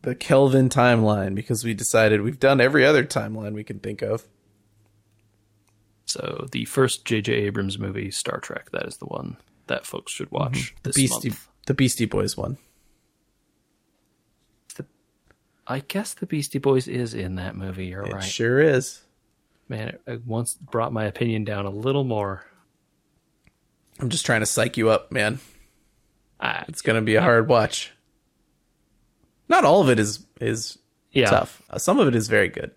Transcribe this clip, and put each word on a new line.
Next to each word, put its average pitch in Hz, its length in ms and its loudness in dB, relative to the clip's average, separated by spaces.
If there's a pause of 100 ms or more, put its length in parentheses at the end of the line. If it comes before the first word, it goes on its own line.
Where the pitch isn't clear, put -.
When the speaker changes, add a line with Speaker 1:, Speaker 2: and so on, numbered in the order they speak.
Speaker 1:
The 127 140 -4
Kelvin 135 520 6
timeline, 110 640 4
because 110 300 -4
we 113 100 -2
decided 107 480 4
we've 127 200 -4
done 135 180 6
every 131 260 6
other 143 200 6
timeline 107 480 -6
we 107 100 -10
can 98 160 -12
think 107 220 -8
of. 110 240 -4 (1800)
Speaker 2:
So - 460 -6
the 117 140 -4
first - 400 0
J 110 160 0
J 110 140 0
Abrams 101 440 -2
movie, 101 320 -6
Star - 300 -6
Trek, - 300 -14
that 50 140 -6
is - 120 -14
the - 80 -14
one 50 320 -10 (300)
that - 180 -6
folks - 260 -12
should - 180 -10
watch 127 220 -2
Speaker 1:
Mm-hmm. - 320 -4
The 131 60 -6
Speaker 2:
this - 80 -4
Speaker 1:
Beastie, 123 320 0
Speaker 2:
month. - 180 -10 (200)
Speaker 1:
the 135 60 0
Beastie 123 320 0
Boys 101 300 -2
one. - 220 -6 (2250)
Speaker 2:
The, - 100 -14 (800)
I 135 140 -6
guess 202 340 -8
the - 120 -8
Beastie 147 340 -4
Boys 131 300 2
is 120 240 -6
in 92 220 -6
that 92 200 -8
movie, 92 320 -8
you're 92 180 -10
Speaker 1:
It 98 80 -8
Speaker 2:
right. 95 100 -8
Speaker 1:
sure 117 360 0
is. 147 420 2 (680)
Speaker 2:
Man, 110 180 -8
it, - 180 -14
it 117 220 -10
once 117 280 -4
brought 120 360 -4
my 107 140 -2
opinion 110 400 -2
down 101 200 -6
a 98 60 -6
little 135 320 -2
more. 104 420 -4 (1500)
Speaker 1:
I'm 127 100 -4
just 165 160 -4
trying 117 140 2
to 113 80 0
psych - 280 -2
you 110 140 2
up, - 220 2
man. 110 280 -2 (1000)
Speaker 2:
I, - 280 -4
Speaker 1:
It's - 140 -14
gonna 110 220 0
be 110 120 0
a 107 60 4
Speaker 2:
I - 20 2
Speaker 1:
hard 117 240 4
watch. - 440 0 (1600)
Not 339 180 6
all 175 160 8
of 139 80 4
it 117 100 6
is, 104 260 -2 (160)
is 110 380 -6 (320)
Speaker 2:
Yeah. 120 180 4
Speaker 1:
tough. - 400 0
Uh, - 80 -10
some 233 220 0
of 175 80 6
it 123 80 2
is 110 120 0
very 107 220 4
good. - 280 -10